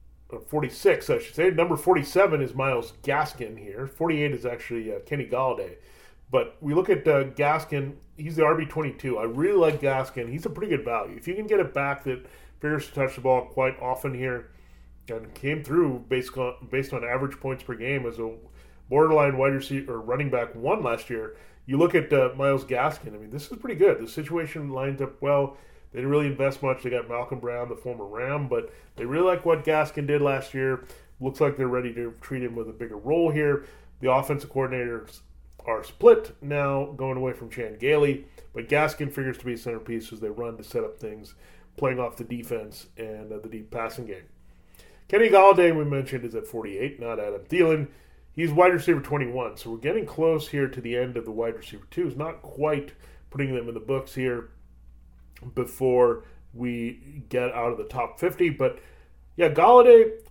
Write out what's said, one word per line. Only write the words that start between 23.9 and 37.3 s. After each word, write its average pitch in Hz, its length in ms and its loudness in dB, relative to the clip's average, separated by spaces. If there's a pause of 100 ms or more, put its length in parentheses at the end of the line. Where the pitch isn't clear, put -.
The 113 80 -10
situation 156 640 -8
lines 135 320 -4
up - 180 -8
well. 139 360 0 (340)
They 120 80 -12
didn't 135 140 -2
really 147 160 2
invest 135 340 -2
much. 131 220 -2
They 123 60 -6
got 117 180 -4
Malcolm 120 320 -6
Brown, 120 280 -6
the 120 60 -10
former 117 300 -10
Ram, 131 420 -4
but 120 260 -4 (220)
they 117 100 -8
really 147 200 0
like 175 200 2
what 160 200 2
Gaskin 151 420 0
did 147 160 2
last 135 320 -2
year. 131 300 -2 (340)
Looks 131 220 -4
like 143 160 2
they're 131 100 0
ready 123 280 -2
to 117 260 -8
treat 127 240 -8
him 117 100 -6
with 113 140 -8
a 110 40 -12
bigger 107 240 -12
role 151 360 2
here. 147 320 0 (340)
The 127 140 2
offensive 139 400 -2
coordinators 123 680 -4 (460)
are 113 160 -2
split - 580 2
now, 143 560 -4
going 131 200 -6
away 127 160 -4